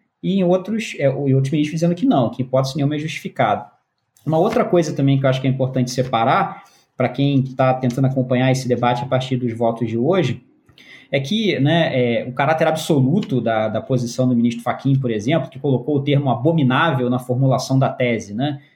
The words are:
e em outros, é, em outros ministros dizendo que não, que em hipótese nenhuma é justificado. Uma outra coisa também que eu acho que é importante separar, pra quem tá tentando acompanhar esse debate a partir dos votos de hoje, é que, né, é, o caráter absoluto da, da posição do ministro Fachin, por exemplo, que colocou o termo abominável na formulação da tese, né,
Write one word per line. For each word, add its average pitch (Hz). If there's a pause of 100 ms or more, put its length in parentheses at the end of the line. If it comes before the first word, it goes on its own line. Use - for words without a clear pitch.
(240)
e 185
em 185
outros, 185
é, 151
em 135
outros 135
ministros 151
dizendo 170
que 170
não, 143
que -
em 127
hipótese 135
nenhuma 143
é 147
justificado. 139 (560)
Uma 160
outra 220
coisa 165
também 139
que 135
eu 135
acho 131
que -
é 135
importante 127
separar, 131 (340)
pra 123
quem 139
tá 131
tentando 131
acompanhar 131
esse 131
debate 123
a -
partir 131
dos 120
votos 113
de 107
hoje, 135 (720)
é 143
que, 170
né, 160
é, 120
o 131
caráter 160
absoluto 151
da, 110
da 107
posição 120
do 127
ministro 117
Fachin, 135
por 123
exemplo, 127
que -
colocou 143
o 135
termo 139
abominável 131
na 123
formulação 131
da 131
tese, 110
né, 139 (160)